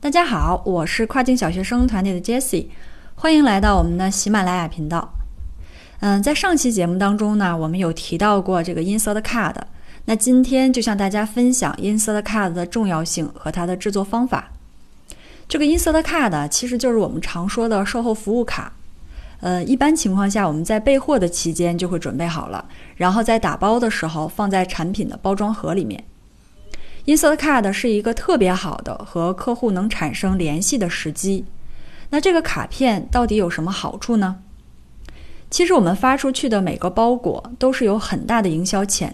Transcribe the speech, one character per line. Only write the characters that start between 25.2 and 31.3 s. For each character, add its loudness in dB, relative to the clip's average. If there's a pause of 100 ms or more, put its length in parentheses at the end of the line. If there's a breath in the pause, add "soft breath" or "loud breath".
装 0
盒 -4
里 0
面。 -8 (1040 loud breath)
Insert 4
Card 2
是 -2
一 2
个 -2
特 0
别 4
好 -4
的 -8
和 -4
客 -4
户 0
能 0
产 -4
生 0
联 0
系 0
的 0
时 -6
机。 -4 (640 loud breath)